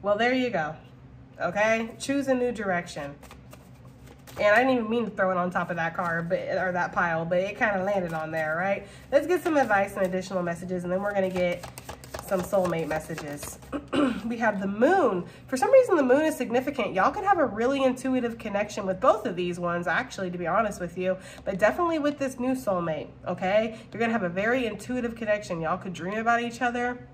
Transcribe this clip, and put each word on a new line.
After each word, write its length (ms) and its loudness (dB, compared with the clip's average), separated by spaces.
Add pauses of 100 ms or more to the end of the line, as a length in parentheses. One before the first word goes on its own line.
Well, 140 2
there 160 2
you 180 0
go, 260 -2 (640)
okay? 580 2
Choose 300 -2
a 60 4
new 180 0
direction. 640 -4 (1200)
And 160 6
I 40 8
didn't 160 4
even 160 -2
mean 160 0
to 40 -6
throw 200 0
it 60 0
on 140 0
top 200 -2
of 60 -4
that 180 -2
card, 340 -2
but, 100 0
or 340 -2
that 200 -2
pile, 320 0
but 140 0
it 200 -2
kinda 240 0
landed 300 0
on 180 -4
there, 260 -2
right? 300 -2 (240)
Let's 160 4
get 160 0
some 140 0
advice 400 2
and 100 2
additional 360 -2
messages, 420 -4
and 80 -2
then 100 0
we're 120 -2
gonna 160 2
get 360 -2 (600)
some 140 0
soulmate 480 0
messages. 680 -8 (340)
<clears throat> 340 0
We 120 -4
have 220 2
the 60 -4
moon. 580 4 (220)
For 100 -4
some 160 4
reason, 240 8
the 60 4
moon 200 6
is 140 0
significant. 580 -2
Y'all 180 4
could 120 -6
have 140 4
a 80 4
really 380 0
intuitive 540 0
connection 460 -4
with 160 -2
both 240 4
of 120 -4
these 240 -4
ones, 260 -2
actually, 460 -2
to 60 -8
be 80 -4
honest 340 0
with 180 -8
you, 180 0 (280)
but 140 -4
definitely 420 4
with 180 0
this 220 -4
new 140 0
soulmate, 540 -2 (180)
okay? 520 0 (140)
You're 80 -8
gonna 120 2
have 120 0
a 40 0
very 380 0
intuitive 480 -6
connection. 460 -2
Y'all 180 -2
could 140 -10
dream 260 -6
about 240 2
each 180 -6
other 540 -2